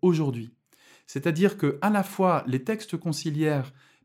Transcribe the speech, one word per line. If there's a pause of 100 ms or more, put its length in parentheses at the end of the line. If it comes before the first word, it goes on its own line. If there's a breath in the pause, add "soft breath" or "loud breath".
aujourd'hui. (560 soft breath)
C'est-à-dire
que,
à
la
fois,
les
textes
conciliaires (320 soft breath)